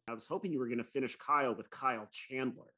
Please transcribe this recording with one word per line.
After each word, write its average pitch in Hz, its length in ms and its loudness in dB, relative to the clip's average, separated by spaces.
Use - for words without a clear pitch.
I 117 60 -2
was 110 120 -6
hoping 190 260 -2
you 139 80 2
were 127 100 2
gonna 120 140 0
finish 127 340 -2
Kyle 139 360 4
with - 160 -8
Kyle 117 420 -2
Chandler. 131 540 -4